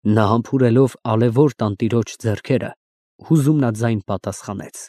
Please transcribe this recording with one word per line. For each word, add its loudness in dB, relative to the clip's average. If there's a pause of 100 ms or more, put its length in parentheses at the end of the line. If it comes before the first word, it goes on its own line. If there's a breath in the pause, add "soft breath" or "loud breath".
Նա 4
համբուրելով 2
ալևոր 2
տանտիրոջ -2
ձեռքերը, -4 (480)
հուզումնաձայն 0
պատասխանեց. -8 (100)